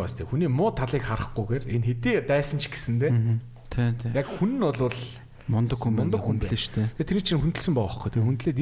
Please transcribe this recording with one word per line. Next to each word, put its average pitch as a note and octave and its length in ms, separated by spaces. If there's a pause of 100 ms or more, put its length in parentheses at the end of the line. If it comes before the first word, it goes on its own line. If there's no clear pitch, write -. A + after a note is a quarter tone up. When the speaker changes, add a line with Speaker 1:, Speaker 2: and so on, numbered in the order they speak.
Speaker 1:
байна F2 160
те. E2+ 80
Хүний D#3 240
муу E3 240
талыг C3 320
харахгүйгээр A2 640
энэ A2 160
хэдий B2 300 (100)
дайсан C#3+ 340
ч - 140
гэсэн - 260
те. C3+ 140
Speaker 2:
Мгм. A#2 240 (320)
Тий, A#2+ 320
тий. A#2 120
Speaker 1:
Яг C3+ 140
хүн A#3+ 300
нь A#3+ 60
бол C#3+ 280 (560)
Speaker 2:
Мундаг A#2 320
хүн, A2 160
Speaker 1:
мундаг E3+ 320
хүн A2 160
Speaker 2:
мундаг - 80
хүн - 0
л A2+ 80
шүү - 160
дээ. G#2+ 120 (120)
Speaker 1:
Тэгээ D#3 80
тэр F#3+ 160
чинь D#3+ 160
хүндэлсэн E3 320
байгаа A#2 160
байхгүй. - 240
Тэгээ A2+ 160
хүндлээд A#2+ 340